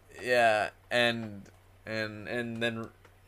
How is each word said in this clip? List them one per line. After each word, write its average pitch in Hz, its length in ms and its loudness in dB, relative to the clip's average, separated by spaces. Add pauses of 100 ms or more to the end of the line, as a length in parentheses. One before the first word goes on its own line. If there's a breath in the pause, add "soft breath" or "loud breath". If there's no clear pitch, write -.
(220)
Yeah, 113 480 4 (220)
and, 113 520 0 (420)
and, 107 420 -6
and 117 360 -4
then 113 260 -2 (380)